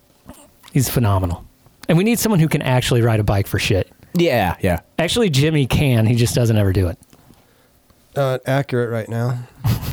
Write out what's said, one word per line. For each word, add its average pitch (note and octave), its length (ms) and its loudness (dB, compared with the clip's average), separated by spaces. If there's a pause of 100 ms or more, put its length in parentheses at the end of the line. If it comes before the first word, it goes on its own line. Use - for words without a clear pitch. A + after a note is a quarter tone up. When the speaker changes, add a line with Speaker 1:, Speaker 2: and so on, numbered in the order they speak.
(760)
Speaker 1:
He's C3 160 0
phenomenal. F#2+ 540 0 (440)
And E3 80 4
we F3+ 80 2
need A3+ 140 2
someone G#3+ 220 2
who D#3+ 80 2
can C#3+ 120 -2
actually B2+ 400 0
ride A2+ 200 2
a G#2 40 0
bike G2+ 220 0
for - 120 -4
shit. - 320 -2 (220)
Speaker 2:
Yeah, B2 480 0
yeah. E2+ 200 0 (180)
Speaker 1:
Actually, F#3 320 0
Jimmy D3 360 2
can. A#2+ 380 2
He A#2+ 100 2
just A#2 200 0
doesn't A2+ 240 2
ever G2 160 2
do F2+ 140 0
it. - 100 -10 (1160)
Speaker 3:
Uh, C3 300 -2
accurate B2+ 440 -2
right A2 180 -6
now. A#2+ 300 -4 (540)